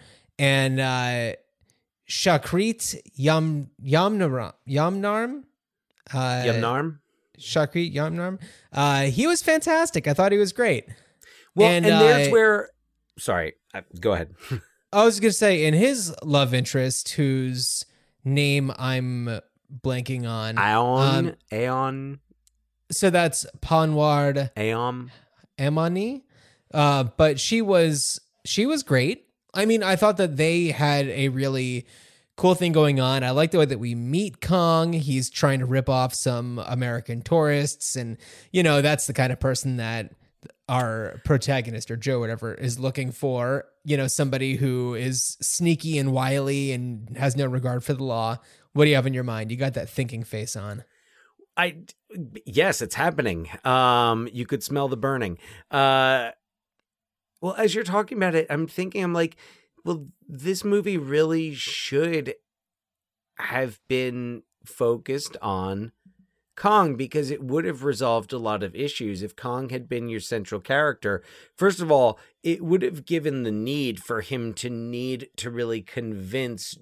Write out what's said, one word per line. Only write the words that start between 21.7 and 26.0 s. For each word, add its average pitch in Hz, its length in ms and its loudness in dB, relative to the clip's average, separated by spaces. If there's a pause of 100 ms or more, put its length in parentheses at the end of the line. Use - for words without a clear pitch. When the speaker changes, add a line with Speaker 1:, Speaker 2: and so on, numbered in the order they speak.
Speaker 1:
So 185 200 2
that's 170 360 2 (140)
Panward 147 960 2
Speaker 2:
Aom. 120 540 -4 (500)
Speaker 1:
Amani. 175 640 -2 (480)